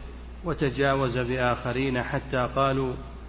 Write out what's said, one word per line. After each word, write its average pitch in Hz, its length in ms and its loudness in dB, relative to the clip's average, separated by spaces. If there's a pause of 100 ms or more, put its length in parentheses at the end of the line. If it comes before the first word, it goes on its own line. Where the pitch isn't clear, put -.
(440)
وتجاوز 135 720 2
بآخرين 123 840 0
حتى 127 540 0
قالوا: 135 380 2 (340)